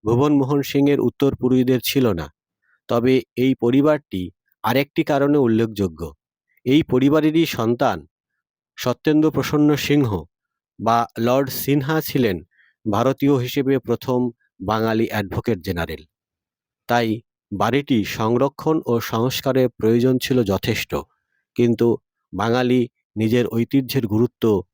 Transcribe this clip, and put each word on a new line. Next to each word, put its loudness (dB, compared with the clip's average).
ভুবনমোহন 2
সিংয়ের 0
উত্তরপুরুষদের 0
ছিল 0
না। -6
তবে 2
এই 2
পরিবারটি 0
আরেকটি -2
কারণে 2
উল্লেখযোগ্য। 0
এই 2
পরিবারেরই 2
সন্তান -2
সত্যেন্দ্র 0
প্রসন্ন 0
সিংহ -2
বা 0
লর্ড 0
সিনহা -2
ছিলেন -2
ভারতীয় 2
হিসেবে -2
প্রথম -2
বাঙালি -2
অ্যাডভোকেট -4
জেনারেল। -6
তাই 0
বাড়িটি 0
সংরক্ষণ -2
ও 0
সংস্কারের 0
প্রয়োজন 2
ছিল 0
যথেষ্ট, -2
কিন্তু 2
বাঙালি 0
নিজের 0
ঐতিহ্যের -2
গুরুত্ব 0